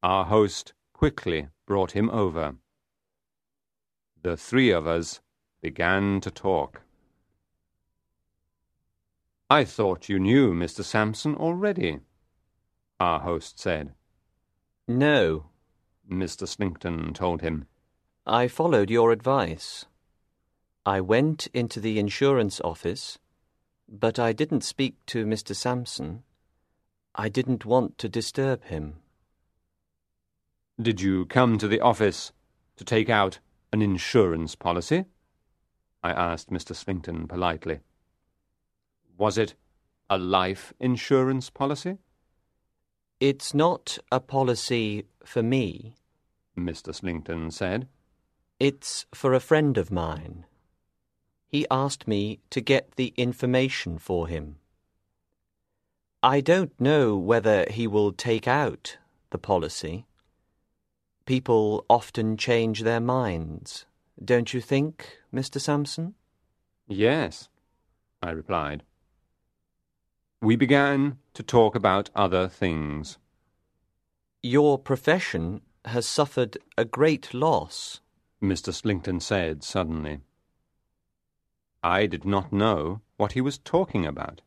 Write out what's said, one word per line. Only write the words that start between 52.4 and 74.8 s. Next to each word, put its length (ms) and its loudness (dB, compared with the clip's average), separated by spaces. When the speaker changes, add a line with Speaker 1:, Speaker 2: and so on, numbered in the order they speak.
Speaker 2:
to 100 -4
get 360 2
the 200 -2
information 800 0
for 300 -2
him. 320 -8
I 180 6
don't 400 2
know 380 4
whether 540 4
he 160 -2
will 260 2
take 340 -2
out 520 -2
the 80 -6
policy. 640 -2
People 640 2
often 480 2
change 460 0
their 180 2
minds, 840 -4
don't 300 2
you 80 -4
think, 580 -2
Mister 300 -6
Sampson?" 560 -2
Speaker 1:
"Yes," 640 -2
I 80 -6
replied. 560 -4
We 140 4
began 640 2
to 100 -14
talk 320 6
about 400 2
other 320 2
things. 720 -4
Speaker 2:
"Your 380 4
profession 840 -2